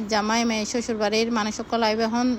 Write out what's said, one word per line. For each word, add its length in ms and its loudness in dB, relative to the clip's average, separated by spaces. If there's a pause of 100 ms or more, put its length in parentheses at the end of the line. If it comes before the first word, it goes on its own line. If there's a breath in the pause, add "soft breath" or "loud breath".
জামাই, 360 2
মেয়ে 200 0
শ্বশুর 320 -4
বাড়ির 360 2
মানুষ 240 0
সকল 260 -2
আইব, 180 2
এখন 260 2 (120)